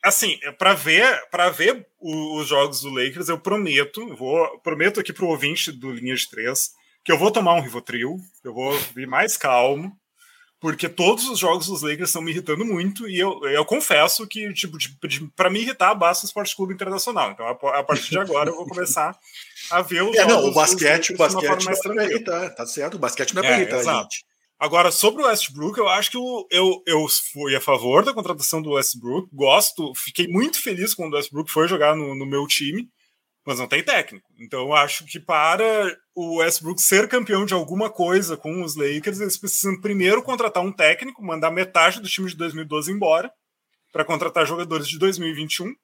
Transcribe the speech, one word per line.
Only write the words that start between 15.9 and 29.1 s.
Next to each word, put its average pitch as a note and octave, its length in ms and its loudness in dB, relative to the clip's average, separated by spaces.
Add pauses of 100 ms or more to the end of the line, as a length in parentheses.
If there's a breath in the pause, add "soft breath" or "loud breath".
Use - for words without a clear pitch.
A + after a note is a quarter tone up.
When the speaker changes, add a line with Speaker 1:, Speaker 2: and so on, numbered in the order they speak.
Speaker 1:
basta F3+ 300 2
o G3 40 -6
Esporte - 280 -6
Clube F#3+ 160 -4
Internacional. F#3 600 -2
Então, A2+ 140 -8
a, C3+ 340 -2
a C#3 40 -4
partir C#3 260 -2
de D#3 80 -2
agora, D#3+ 320 0
eu E3 60 -6
vou F3+ 100 -10
começar F3+ 480 -2 (560 loud breath)
a F3+ 120 2
ver F3 200 -2
os A3 140 2
Speaker 2:
É, G#3 80 8
não, A3+ 120 6
Speaker 1:
jogos C#3 140 4
Speaker 2:
o C3 40 -6
basquete, D#3 580 4
Speaker 1:
dos F3+ 60 -8
Lakers F3+ 160 4
Speaker 2:
o F#3+ 60 0
Speaker 1:
de D#3 60 0
uma D3+ 80 4
Speaker 2:
basquete F#3 100 -2
Speaker 1:
forma - 0 -
mais - 0 -
Speaker 2:
não F#3+ 80 -2
é F#3 100 -2
pra G3+ 120 -4
Speaker 1:
tranquila. G#3 160 0 (300)
Speaker 2:
irritar, F3+ 140 -8
tá A#2 120 -10
certo? D3+ 280 -6
O G3+ 40 -12
basquete B2+ 360 -2
não F#3+ 80 0
é C3 40 2
pra B2+ 100 4
Speaker 1:
É, G3 40 4
Speaker 2:
irritar, C3 200 0
Speaker 1:
exato. C#3 240 0
Speaker 2:
gente. - 200 -12 (340)
Speaker 1:
Agora, E3 320 4
sobre A3+ 320 2
o C4+ 40 4
Westbrook, F3 520 -2
eu G#3 100 2
acho G3 220 0
que B3 60 -8
eu, B3 340 -6
eu, F#3 360 2
eu D#3 200 2 (280)
fui C#3+ 200 -2
a C3 60 2
favor C3 420 4
da B3 120 0
contratação E3 480 -4
do D#3 80 -6
Westbrook, C3+ 640 -2